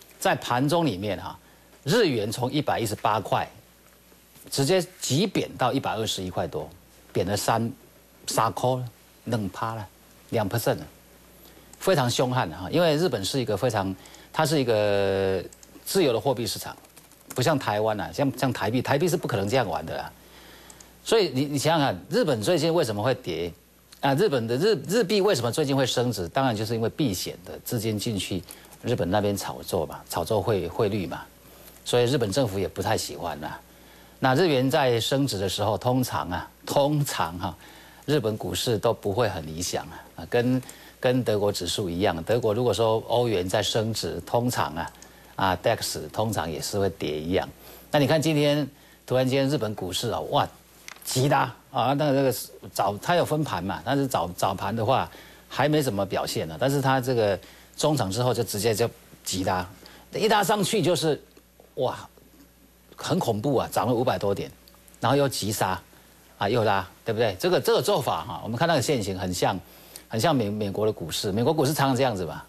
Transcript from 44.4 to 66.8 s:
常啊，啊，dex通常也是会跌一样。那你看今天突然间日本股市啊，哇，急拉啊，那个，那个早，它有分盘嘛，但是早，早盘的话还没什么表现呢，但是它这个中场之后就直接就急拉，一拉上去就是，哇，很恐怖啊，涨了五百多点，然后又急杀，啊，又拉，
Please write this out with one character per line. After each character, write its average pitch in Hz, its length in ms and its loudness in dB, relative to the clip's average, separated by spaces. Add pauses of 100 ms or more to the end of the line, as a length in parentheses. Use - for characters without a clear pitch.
常 73 260 -2
啊， 82 160 -6 (420)
啊 92 280 0
，dex 110 360 0 (140)
通 110 180 -2
常 82 180 -2
也 73 120 -6
是 - 180 -4
会 98 120 2
跌 76 280 -4
一 80 140 -4
样。 95 160 0 (420)
那 151 80 4
你 139 80 6
看 156 140 4
今 156 160 2
天 147 320 2 (380)
突 123 100 0
然 131 100 4
间 135 220 2
日 147 80 0
本 110 180 -2
股 92 160 -6
市 107 200 -4
啊， 80 100 -2 (100)
哇， 135 160 2 (560)
急 131 260 0
拉 135 240 2 (200)
啊， 123 220 2
那 147 180 2
个， - 0 -
那 139 100 2
个 131 120 4 (380)
早， 104 260 0
它 175 180 0
有 156 80 4
分 156 180 0
盘 107 220 -4
嘛， 95 200 -6
但 131 120 0
是 139 100 2
早， 90 300 -2
早 95 180 0
盘 101 220 -4
的 113 80 0
话 110 260 2 (380)
还 - 180 0
没 151 160 4
什 113 100 0
么 98 140 0
表 82 180 -2
现 90 220 -4
呢， 80 140 -10
但 - 100 2
是 143 100 2
它 131 200 2
这 127 140 0
个 104 220 4 (380)
中 151 220 2
场 110 120 0
之 104 140 -2
后 123 100 2
就 117 120 0
直 101 160 -6
接 113 120 2
就 104 160 2 (360)
急 92 180 -4
拉， 92 240 0 (480)
一 190 140 2
拉 208 160 4
上 208 180 2
去 214 180 0
就 170 140 2
是， 151 260 0 (560)
哇， 123 220 -2 (960)
很 - 240 -2
恐 107 220 0
怖 139 160 0
啊， 85 160 0
涨 101 160 0
了 127 60 4
五 120 100 2
百 120 120 0
多 98 160 0
点， 95 160 -4 (520)
然 117 100 2
后 135 60 4
又 139 120 4
急 101 220 -4
杀， 95 300 -2 (580)
啊， 101 100 0
又 117 140 2
拉， 98 240 2 (180)